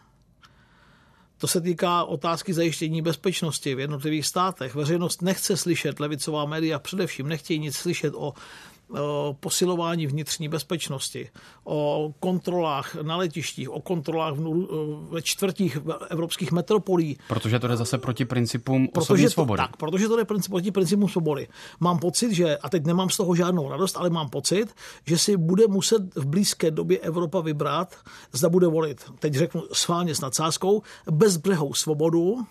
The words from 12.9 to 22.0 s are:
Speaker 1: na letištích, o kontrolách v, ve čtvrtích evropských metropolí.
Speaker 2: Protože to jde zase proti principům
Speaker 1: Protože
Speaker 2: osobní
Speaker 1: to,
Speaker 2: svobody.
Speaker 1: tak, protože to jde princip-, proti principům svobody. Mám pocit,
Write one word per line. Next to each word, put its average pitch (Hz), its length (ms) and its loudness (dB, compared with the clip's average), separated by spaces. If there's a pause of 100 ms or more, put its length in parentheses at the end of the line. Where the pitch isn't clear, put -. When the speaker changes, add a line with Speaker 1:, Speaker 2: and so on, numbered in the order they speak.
Speaker 1:
na 160 220 -4
letištích, 151 540 -4
o 123 100 -8
kontrolách 160 540 -2
v, 160 320 -2 (440)
ve 165 120 -6
čtvrtích 180 560 0 (320)
evropských 165 420 -2
metropolí. 175 680 2 (100)
Speaker 2:
Protože 117 300 2
to 120 100 0
jde 120 80 2
zase 117 220 -2
proti 127 260 -2
principům 127 640 2
Speaker 1:
Protože 170 140 0
Speaker 2:
osobní - 220 6
Speaker 1:
to, - 60 8
Speaker 2:
svobody. 131 320 2
Speaker 1:
tak, - 140 -4
protože 185 320 0
to 226 80 4
jde 233 60 4
princip-, 208 280 -2
proti 190 200 0
principům 196 380 4
svobody. 156 400 0 (320)
Mám 175 180 4
pocit, 208 340 0